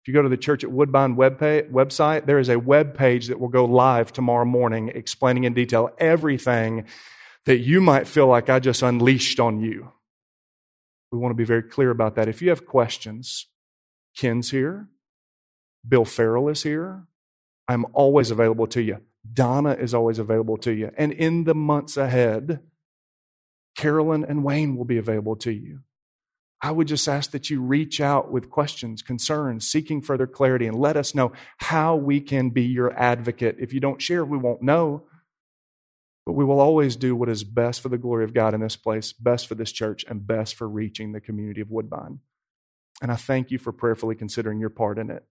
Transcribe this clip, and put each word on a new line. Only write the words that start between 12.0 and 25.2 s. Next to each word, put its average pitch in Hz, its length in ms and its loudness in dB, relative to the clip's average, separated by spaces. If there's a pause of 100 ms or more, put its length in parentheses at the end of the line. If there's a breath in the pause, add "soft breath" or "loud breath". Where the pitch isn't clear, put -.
that. 110 120 2
If 110 140 -6
you 180 80 2
have - 160 0
questions, 117 800 -4 (720)
Ken's 120 320 0
here. 165 400 -4 (960)
Bill 117 180 4
Farrell 117 440 0
is 151 140 -6
here. 170 420 -8 (640)
I'm 120 260 -2
always 139 380 4
available 113 360 2
to 120 140 -2
you. 104 160 -4 (340)
Donna 135 420 0
is 120 200 -4
always 117 240 0
available 110 400 -2
to 117 140 -4
you. 107 260 -4
And 151 140 -2
in 165 320 -2
the 160 100 0
months 151 440 -2
ahead, 127 640 0 (1120)
Carolyn 156 500 0
and 147 180 -4
Wayne 143 320 -2
will 120 100 -6
be 120 120 -2
available 107 380 -4